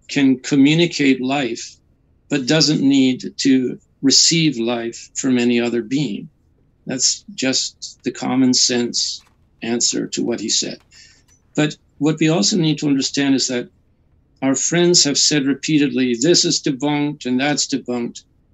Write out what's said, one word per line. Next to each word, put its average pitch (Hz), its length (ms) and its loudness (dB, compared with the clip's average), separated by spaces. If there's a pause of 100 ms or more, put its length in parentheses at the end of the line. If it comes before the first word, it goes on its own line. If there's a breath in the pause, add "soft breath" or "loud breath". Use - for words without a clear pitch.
can 135 300 4
communicate 143 840 4
life, 127 560 -6 (520)
but 139 180 -4
doesn't 151 340 2
need 135 580 2
to 131 400 2 (240)
receive 143 560 4
life 117 560 -4
from 127 240 0
any 120 220 2
other 120 220 -2
being. 131 460 -4 (580)
That's - 380 -4 (100)
just - 720 -6
the 120 80 -4
common 127 420 0
sense - 680 -2 (400)
answer 117 440 -2
to - 160 -6
what 117 180 -4
he 110 80 -6
said. - 300 -4 (800 soft breath)
But 151 200 -2 (220)
what 156 220 0
we 160 80 2
also 202 280 0
need 156 220 0
to 151 100 -2
understand 139 460 0
is 123 140 -2
that 123 200 -6 (720)
our 135 120 0
friends 175 500 2
have 143 140 -2
said 147 280 0
repeatedly, 135 680 0
"This 156 300 2
is 160 180 -2
debunked 147 640 -4
and 127 140 0
that's 143 260 -2
debunked." 120 560 -6 (320)